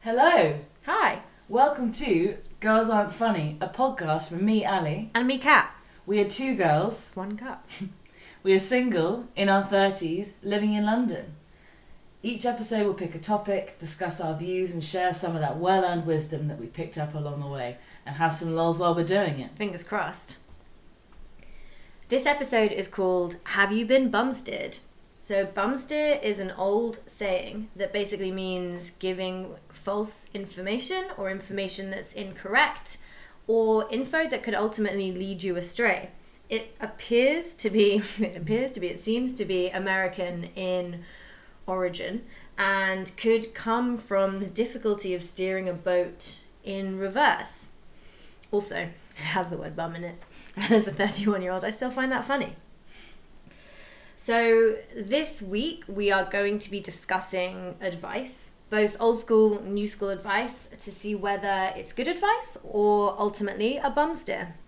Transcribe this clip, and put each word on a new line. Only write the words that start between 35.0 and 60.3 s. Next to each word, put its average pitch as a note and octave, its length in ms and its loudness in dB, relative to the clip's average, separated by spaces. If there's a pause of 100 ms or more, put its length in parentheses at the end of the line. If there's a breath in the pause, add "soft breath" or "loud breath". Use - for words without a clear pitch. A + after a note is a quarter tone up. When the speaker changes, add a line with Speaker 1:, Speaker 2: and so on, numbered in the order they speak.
Speaker 2:
lead F#3 320 -6
you F3+ 140 0
astray. F3+ 540 0 (380 soft breath)
It A3 320 -6
appears C4 760 2
to - 140 -2
be, G3+ 320 6 (100)
<laughs> - 80 -12
it F#3+ 200 0
appears A3 340 0
to A3 80 -8
be, F3+ 60 -4
it F3 120 -6
seems B3 360 -2
to G#3 100 -4
be F3+ 240 0
American F#3 760 -2 (120)
in F3+ 480 -4 (600 loud breath)
origin F#3 580 -4 (320 loud breath)
and F#3+ 640 0
could A3+ 360 2
come A#3+ 440 0
from G3 400 0
the G3 80 -4
difficulty G#3 640 -2
of F3 100 -4
steering F#3+ 460 -2
a F3 60 -2
boat F3+ 640 -2 (260)
in G3 340 -4
reverse. G3 680 0 (840 soft breath)
Also, G3+ 260 -2
<laughs> E3+ 340 -10
it - 60 -20
has E3+ 340 -4
the E3+ 80 -8
word D#3 180 -10
bum E3 180 -4
in E3+ 100 -8
it. E3+ 180 -12 (340 loud breath)
<laughs> - 0 - (140)
As G#3+ 180 6
a - 40 -4
thirty-one-year-old, F#3+ 760 0
I G#3+ 40 -2
still B3+ 200 -4
find C4 220 -2
that A#3 120 -2
funny. C4+ 320 -2 (1600 loud breath)
So A3+ 600 6 (200)
this B3 460 -2
week A3+ 440 -4
we G3+ 240 0
are F#3+ 140 4
going G3+ 360 0
to - 100 -10
be G3+ 100 -6
discussing F#3 1040 -4
advice, G3 680 -8 (180)
both G#3 280 2
old A#3 220 4
school, A3 420 6
new G3+ 240 -2
school G3+ 220 -6
advice, G3+ 680 -4